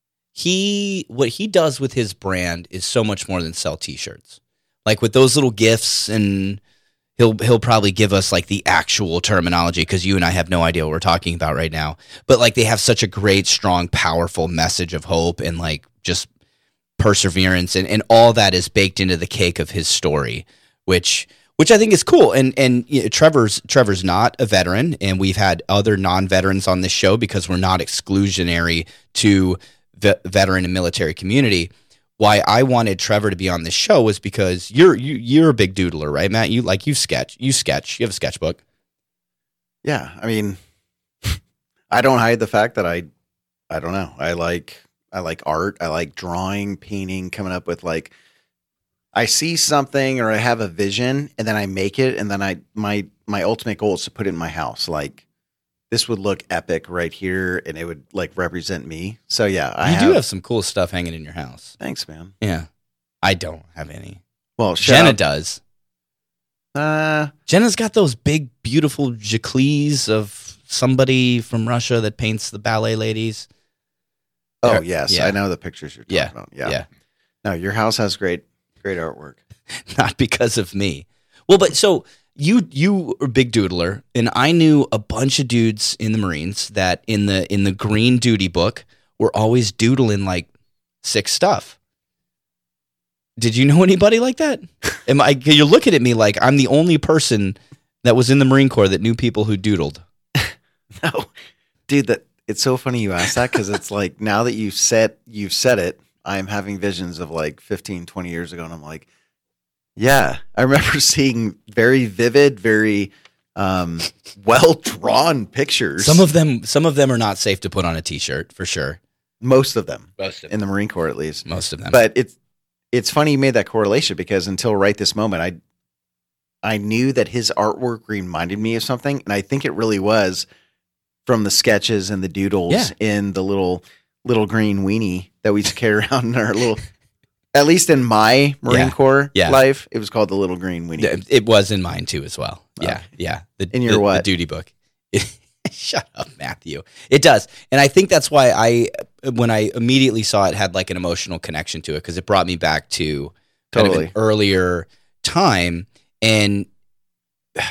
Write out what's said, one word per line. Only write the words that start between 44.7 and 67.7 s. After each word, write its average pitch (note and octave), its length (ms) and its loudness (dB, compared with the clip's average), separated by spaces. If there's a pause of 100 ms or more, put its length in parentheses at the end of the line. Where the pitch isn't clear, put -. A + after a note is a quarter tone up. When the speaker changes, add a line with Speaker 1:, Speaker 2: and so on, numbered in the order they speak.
Speaker 2:
I F#2 80 -8
like E2 260 -8
art. D#2+ 340 -4
I E2+ 60 -6
like D#2+ 280 -6
drawing, F#2+ 600 -6
painting, F#2+ 540 -10
coming F#2 220 -10
up F2+ 140 -10
with, E2+ 160 -8
like, D#2+ 280 -8 (1040)
I A2+ 100 0
see D#3+ 320 -2
something C3+ 640 0
or A2 100 -2
I G#2+ 60 0
have A#2 240 0
a G#2 80 -4
vision, A2 680 -4
and A2 100 -4
then G#2+ 80 -2
I G2+ 80 -4
make F#2+ 340 -6
it, C3 200 0
and G#2 120 -6
then G2 120 -4
I, F#2+ 160 -4 (160)
my, G#2 320 -4 (200)
my G2+ 180 -4
ultimate A2 340 -4
goal G#2 160 -2
is - 100 -8
to - 60 -12
put G2 160 -8
it F#2+ 40 -4
in E2+ 60 -6
my E2 140 -8
house. D2+ 380 -8
Like, D2 380 -8 (640)
this A2+ 180 -4
would A2 120 -4
look G2 280 -4
epic E2 400 -6
right F2 240 -6
here, F#2 540 -6
and D#2 100 -12
it E2 80 -12
would, D#2+ 280 -14
like, F2+ 240 -6
represent F2 500 -8
me. F2 400 -12
So, - 200 0
yeah, D#2+ 280 -2
I A2+ 200 0
Speaker 1:
You F3+ 40 0
do A3 80 4
Speaker 2:
have F4+ 80 6
Speaker 1:
have F3 100 0
some F#2 160 -8
cool A2 220 -4
stuff F#2 300 -4
hanging F2 220 -6
in D#2+ 100 -16
your D2 80 -20
house. C#2 480 -16
Speaker 2:
Thanks, - 260 -12
man. E2 340 -20
Speaker 1:
Yeah. E2 260 -4 (540)
I F#2+ 140 2
don't E2 300 -12 (100)
have D#2 160 -14
any. C#2 320 -18 (340)
Speaker 2:
Well, F#2+ 200 0
shut - 180 4
Speaker 1:
Jenna D#3+ 160 8
Speaker 2:
up. A2 60 2
Speaker 1:
does. D#2 440 -2 (1160)
Speaker 2:
Uh, D#3 520 -2 (180)
Speaker 1:
Jenna's G#3 280 4